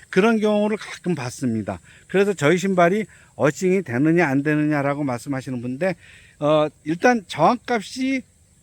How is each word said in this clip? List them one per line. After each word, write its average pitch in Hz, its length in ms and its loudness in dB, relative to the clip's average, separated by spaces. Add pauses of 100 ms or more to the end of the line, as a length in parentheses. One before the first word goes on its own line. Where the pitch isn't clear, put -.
그런 220 320 2
경우를 208 340 0
가끔 - 400 -6
봤습니다. 117 640 -4 (300)
그래서 196 240 2
저희 160 240 2
신발이 185 480 2 (300)
어싱이 180 480 0
되느냐 156 440 2
안 139 160 0
되느냐라고 147 640 0
말씀하시는 127 560 -6
분인데, 139 340 -4 (440)
어, 151 280 2 (160)
일단 202 440 2
저항값이 247 960 -2 (400)